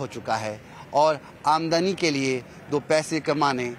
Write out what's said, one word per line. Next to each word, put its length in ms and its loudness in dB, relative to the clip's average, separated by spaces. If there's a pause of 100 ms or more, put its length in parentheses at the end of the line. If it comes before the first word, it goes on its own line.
हो 80 -6
चुका 280 -4
है 240 -6 (340)
और 260 4 (260)
आमदनी 480 2
के 160 0
लिए 320 -2 (280)
दो 120 0
पैसे 400 0
कमाने 460 0 (100)